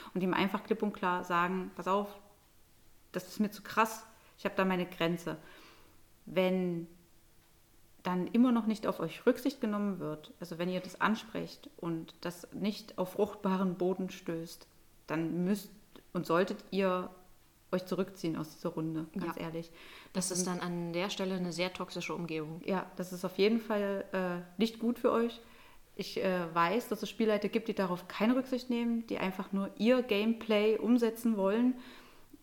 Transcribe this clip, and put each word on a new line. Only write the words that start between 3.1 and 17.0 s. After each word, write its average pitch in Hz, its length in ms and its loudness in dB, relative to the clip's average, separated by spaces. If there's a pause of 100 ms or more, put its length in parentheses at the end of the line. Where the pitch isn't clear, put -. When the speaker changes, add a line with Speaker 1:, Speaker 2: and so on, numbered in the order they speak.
Speaker 1:
das - 160 -6
ist - 120 -8
mir 208 100 2
zu - 140 -12
krass, - 420 0 (320)
ich - 80 -10
hab 190 100 -2
da 190 100 4
meine 180 200 2
Grenze.“ 165 520 -2 (920)
Wenn 180 600 2 (1160)
dann 180 240 0
immer 247 240 6
noch 226 160 4
nicht 214 180 0
auf 185 140 0
euch - 260 -6
Rücksicht 269 360 4
genommen 208 380 0
wird, 151 400 -6
also 170 180 -8
wenn 180 120 0
ihr 180 120 0
das - 180 -12
ansprecht - 800 -2
und 165 440 -6
das 170 320 -8
nicht - 440 -4
auf 185 160 -2
fruchtbaren 190 600 2
Boden 185 340 0
stößt, - 580 -8 (400)
dann 165 380 0
müsst 202 240 0 (420)
und 170 140 -2
solltet 190 460 2
ihr 185 380 0 (600)